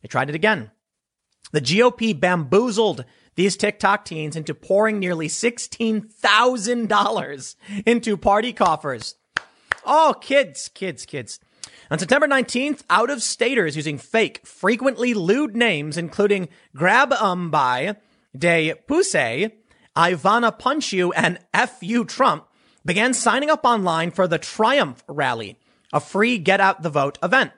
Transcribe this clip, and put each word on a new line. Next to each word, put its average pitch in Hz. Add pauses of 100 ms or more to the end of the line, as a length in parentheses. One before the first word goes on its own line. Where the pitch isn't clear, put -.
They 113
tried 135
it 151
again. 160 (800)
The 147
G 165
O 247
P 226
bamboozled 180 (300)
these 180
TikTok 202
teens 156
into 156
pouring 214
nearly 170
sixteen 226
thousand 233
dollars 196 (300)
into 226
party 214
coffers. 151 (720)
Oh, 302
kids, 262
kids, 175
kids. - (520)
On 160
September 277
nineteenth, 269
out-of-staters 226
using 151
fake, -
frequently 240
lewd 214
names, 156
including 190 (260)
Grab 233
'em 180
by 143 (420)
De 165 (140)
Pussy, 180 (440)
Ivana 190
Punch 285
You, 180
and 170 (140)
F 240
You 226
Trump, 196 (360)
began 208
signing 254
up -
online 180
for 185
the 165
Triumph 220
Rally, 123 (340)
a 147
free 226
Get 190
Out 190
the 160
Vote 143
event. 220